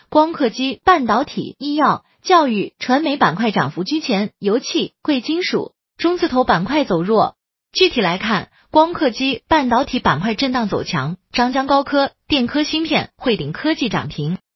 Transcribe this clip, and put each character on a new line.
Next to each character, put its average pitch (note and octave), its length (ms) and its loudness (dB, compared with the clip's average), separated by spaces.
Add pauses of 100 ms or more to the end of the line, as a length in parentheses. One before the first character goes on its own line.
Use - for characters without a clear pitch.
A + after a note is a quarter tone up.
光 D#4 240 4
刻 C#4 180 0
机、 B3+ 340 -4
半 D4+ 200 4
导 A3+ 200 0
体、 - 340 -8
医 C#4+ 160 -4
药、 A#3+ 300 0 (180)
教 E4+ 240 4
育、 G#3 320 -2
传 C4+ 240 0
媒 D4 140 -2
板 E3 180 2
块 A3 160 0
涨 D#3 220 0
幅 F3 100 -6
居 C#4+ 160 -4
前， G#3+ 400 -2
油 G#3 220 0
气、 - 320 -4 (100)
贵 C#4 180 0
金 E4 220 -2
属、 - 300 -4 (260)
中 F4+ 180 0
字 E4+ 120 0
头 B3+ 160 2
板 F#3+ 200 0
块 C4+ 200 0
走 E3+ 180 0
弱。 G3+ 320 2 (380)
具 F#4 160 4
体 B3+ 120 -2
来 F3+ 180 0
看， G3+ 320 -4 (200)
光 D#4+ 220 4
刻 D#4 180 0
机、 C4+ 380 -4
半 D4 200 2
导 A#3+ 140 2
体 C4+ 160 -2
板 D#3 220 0
块 G#3+ 160 -2
震 C4+ 160 -2
荡 A#3 160 -2
走 D#3+ 160 -2
强， D#3 320 -4 (160)
张 B3 200 0
江 C4+ 140 0
高 C#4 160 4
科、 C#4 300 0 (160)
电 C4 180 2
科 D4 160 0
芯 D#4 220 -2
片、 D#4 320 -2
汇 F#3+ 200 0
顶 D3 160 -6
科 D#4 220 -2
技 C#4 140 -2
涨 E3 200 -4
停， D3+ 300 -4 (180)